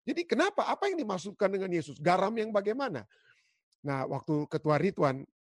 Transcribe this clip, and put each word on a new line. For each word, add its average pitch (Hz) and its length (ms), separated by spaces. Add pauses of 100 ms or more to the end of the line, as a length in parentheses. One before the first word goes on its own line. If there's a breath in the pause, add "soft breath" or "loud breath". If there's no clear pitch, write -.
Jadi 330 240
kenapa? 320 480
Apa 403 160
yang 381 80
dimaksudkan 202 560
dengan 190 160
Yesus? 151 320
Garam 185 400
yang 214 100
bagaimana? 208 540 (800 soft breath)
Nah, 139 240
waktu 147 400
Ketua 151 320
Rituan 147 480 (160)